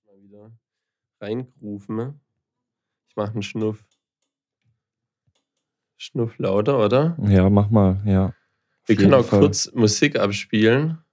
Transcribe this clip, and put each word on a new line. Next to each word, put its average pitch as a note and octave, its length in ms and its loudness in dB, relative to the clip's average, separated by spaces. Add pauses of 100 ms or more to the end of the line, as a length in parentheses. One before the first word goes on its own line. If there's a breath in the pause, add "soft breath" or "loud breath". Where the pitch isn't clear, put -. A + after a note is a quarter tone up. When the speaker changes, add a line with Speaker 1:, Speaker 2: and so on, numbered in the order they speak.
Speaker 1:
Mal G2 160 -20
wieder G#2 300 -20 (680)
reingerufen, G#2+ 720 -10
ne? C3+ 240 -10 (880)
Ich - 60 -20
mach G#2 180 -6
einen A2 100 -8
Schnuff. A2 400 -8 (2250)
Schnuff - 400 -8
lauter, A2 460 0
oder? C#3+ 340 0 (100)
Speaker 2:
Ja, F#2+ 220 4
mach G2+ 200 2
mal, G2 360 2
ja. F#2+ 220 0
Auf - 60 -8 (520)
Speaker 1:
Wir - 100 2
können G3 160 4
Speaker 2:
jeden C3 100 6
Speaker 1:
auch A#2 40 0
Speaker 2:
Fall. G#2 140 2
Speaker 1:
kurz D3 340 0
Musik A#2+ 440 0
abspielen. A2 840 0 (140)